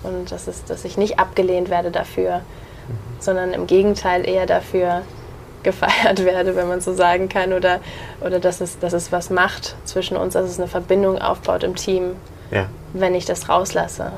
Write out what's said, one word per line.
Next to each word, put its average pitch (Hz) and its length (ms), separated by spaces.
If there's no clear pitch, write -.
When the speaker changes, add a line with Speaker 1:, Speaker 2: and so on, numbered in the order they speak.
Speaker 1:
und 180 280
dass 175 160
es, - 180
dass - 200
ich 185 120
nicht 214 220
abgelehnt 185 500
werde 175 220
dafür, 175 480
Speaker 2:
Mhm. - 540
Speaker 1:
sondern 185 340
im 180 140
Gegenteil 190 600
eher 185 180
dafür 175 560
gefeiert 190 600
<laughs> - 20
werde, 180 300
wenn 180 140
man 180 100
so 185 140
sagen 185 340
kann, 190 240
oder, 180 300
oder 180 180
dass 180 220
es, - 180
dass 170 140
es 170 180
was 175 180
macht 185 540
zwischen 185 320
uns, 185 180
dass 185 160
es 175 100
eine 180 100
Verbindung 190 500
aufbaut 180 440
im 180 120
Team, 185 360
Speaker 2:
Ja. 98 160
Speaker 1:
wenn 185 220
ich 175 100
das - 240
rauslasse. 170 680